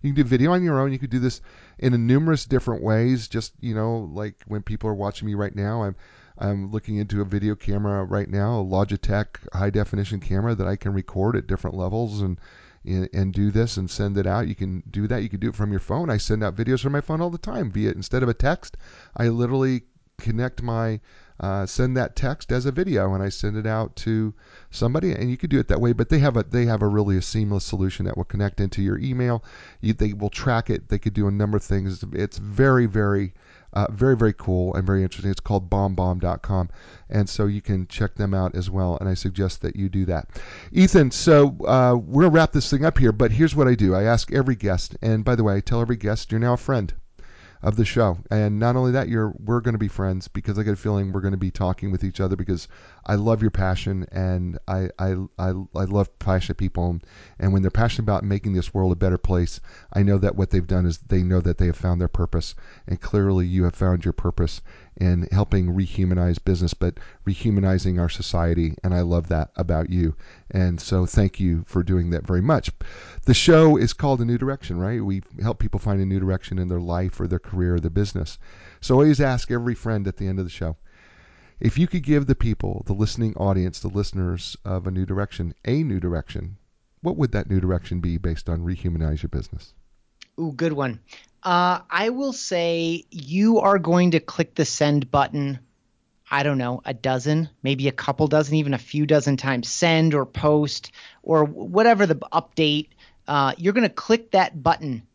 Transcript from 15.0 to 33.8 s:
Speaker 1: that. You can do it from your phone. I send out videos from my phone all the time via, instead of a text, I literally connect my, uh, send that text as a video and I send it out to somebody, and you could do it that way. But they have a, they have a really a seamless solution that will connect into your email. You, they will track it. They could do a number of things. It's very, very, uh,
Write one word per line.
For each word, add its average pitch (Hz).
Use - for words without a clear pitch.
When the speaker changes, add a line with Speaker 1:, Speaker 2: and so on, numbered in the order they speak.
Speaker 1:
that. 117
You 113
can 98
do 117
it 113
from 104
your 98
phone. 156
I 107
send 110
out 95
videos 117
from 139
my 143
phone 160
all 175
the 170
time 170
via, 104
instead 127
of 120
a 117
text, -
I 117
literally 123
connect 120
my, 113
uh, 95
send 127
that -
text 139
as 123
a 139
video 123
and 95
I 98
send 104
it 107
out 110
to 110
somebody, 165
and 123
you 127
could 165
do 135
it -
that -
way. 120
But 120
they 156
have 139
a, 107
they 120
have 110
a 107
really 101
a 90
seamless 101
solution 95
that -
will 90
connect 101
into 101
your 98
email. 123
You, 107
they 107
will 104
track 117
it. -
They 104
could 101
do 101
a 98
number 104
of 98
things. 95
It's -
very, 123
very, 101
uh, 101